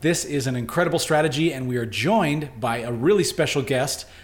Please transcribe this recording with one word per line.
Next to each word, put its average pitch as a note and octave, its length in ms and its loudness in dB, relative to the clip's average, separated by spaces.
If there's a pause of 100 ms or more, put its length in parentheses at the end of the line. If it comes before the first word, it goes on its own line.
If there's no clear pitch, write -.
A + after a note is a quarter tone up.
This E3 240 0
is C#3 240 -2
an B2+ 80 -2
incredible E3 420 0
strategy, D#3 540 2
and C3 160 -6
we B2 80 -2
are A#2 100 -2
joined D3 600 0 (100)
by A#2 200 -2
a A#2 120 -6
really D#3+ 320 4
special C#3+ 400 0
guest. B2+ 440 -2 (180)